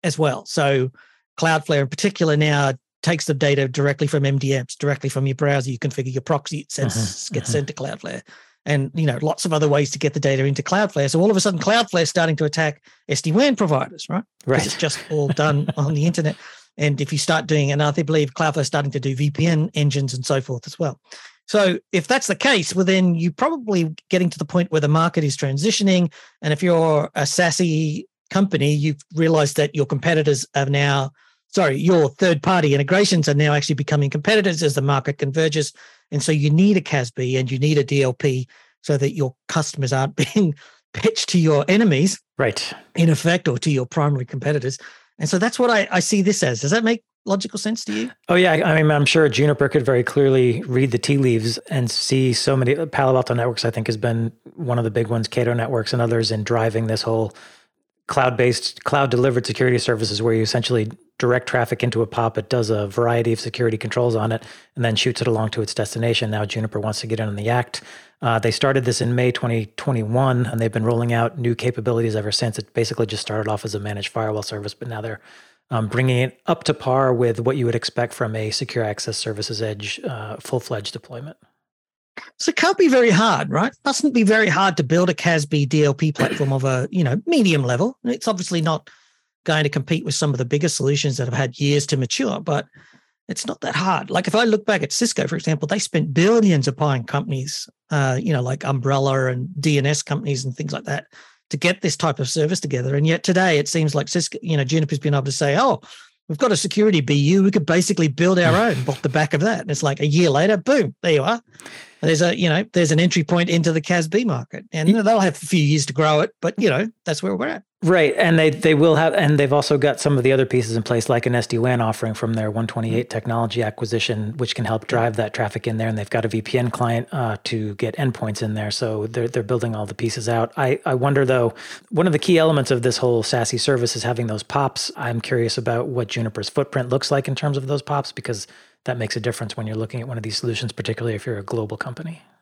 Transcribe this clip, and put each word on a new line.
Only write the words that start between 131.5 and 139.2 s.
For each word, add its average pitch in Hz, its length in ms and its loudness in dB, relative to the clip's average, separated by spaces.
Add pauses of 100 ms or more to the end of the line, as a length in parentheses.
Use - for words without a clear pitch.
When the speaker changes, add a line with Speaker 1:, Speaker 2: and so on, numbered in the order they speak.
Speaker 2:
one 175 160 2
of 185 60 4
the 151 80 2
key 175 180 4
elements 156 320 4
of 123 120 2
this 123 160 0
whole 120 260 2
sasi 120 340 -2
service 120 380 0
is 113 80 -8
having 117 240 -2
those 107 160 -4
pops. - 540 -2
I'm 117 240 -4
curious 117 360 -2
about 120 300 -2
what 123 220 -4
Juniper's 107 400 -6
footprint 135 400 -2
looks 135 220 0
like 139 180 0
in 135 60 -2
terms 143 200 -2
of 135 120 -6
those 143 140 -2
pops, 143 300 -4
because - 340 -8 (400)
that 127 120 -4
makes 110 180 -6
a 120 60 -4